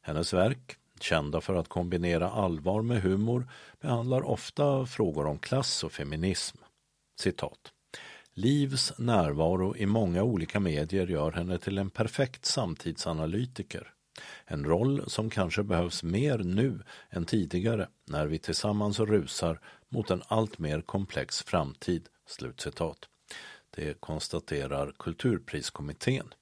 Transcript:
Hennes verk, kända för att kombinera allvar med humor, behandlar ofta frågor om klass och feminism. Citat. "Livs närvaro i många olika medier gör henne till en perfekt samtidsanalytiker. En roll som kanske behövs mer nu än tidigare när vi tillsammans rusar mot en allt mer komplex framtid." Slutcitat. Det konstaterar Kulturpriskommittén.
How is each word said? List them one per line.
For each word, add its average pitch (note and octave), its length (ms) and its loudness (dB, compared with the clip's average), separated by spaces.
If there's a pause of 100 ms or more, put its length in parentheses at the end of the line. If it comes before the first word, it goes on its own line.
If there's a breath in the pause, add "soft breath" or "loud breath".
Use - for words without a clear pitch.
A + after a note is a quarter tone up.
Hennes D#2+ 340 -2
verk, A2 420 2 (240)
kända D#2 400 0
för F#2+ 140 -2
att E2+ 140 0
kombinera F2 640 2
allvar F#2+ 520 0
med A#2 200 2
humor, A2 480 2 (300 loud breath)
behandlar B2+ 420 0
ofta C#3 640 0
frågor D#2 400 0
om D2 120 -2
klass - 460 0
och D#2 80 -6
feminism. D#2 680 -2 (600)
Citat. - 520 -2 (600 loud breath)
"Livs C3+ 680 2
närvaro F#2 760 2
i G2+ 100 0
många G2 360 4
olika G2+ 380 0
medier F2 460 0
gör D#2+ 260 0
henne F2+ 260 -2
till G2 200 -2
en G2 120 -2
perfekt - 540 -2
samtidsanalytiker. F2 1500 -4 (520 loud breath)
En D2 200 -4
roll G#2+ 420 4
som A2 240 -2
kanske F#2+ 320 0
behövs F2 400 2
mer A2+ 360 2
nu G#2 440 2 (280 loud breath)
än F2+ 140 -2
tidigare F#2+ 640 0 (180)
när D2+ 200 0
vi D#2 120 -2
tillsammans G#2 640 0
rusar F2+ 600 2 (280 loud breath)
mot A#2+ 220 -2
en F#2 180 2
allt A2+ 300 2
mer D#2 220 -2
komplex - 600 -4
framtid." E2 680 -2 (180)
Slutcitat. - 840 -8 (640 loud breath)
Det D2+ 300 -6
konstaterar C#2+ 1000 -4
Kulturpriskommittén. - 1400 -2